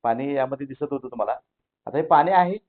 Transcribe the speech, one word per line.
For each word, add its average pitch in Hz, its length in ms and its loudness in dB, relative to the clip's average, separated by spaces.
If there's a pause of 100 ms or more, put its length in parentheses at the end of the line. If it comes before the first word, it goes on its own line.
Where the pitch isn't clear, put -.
पाणी 127 300 -2
यामध्ये 135 340 -4
दिसत 135 160 -8
होतं 139 240 -6
तुम्हाला. 117 320 -4 (460)
आता - 120 -4
हे 156 60 0
पाणी 160 280 4
आहे 185 260 4 (120)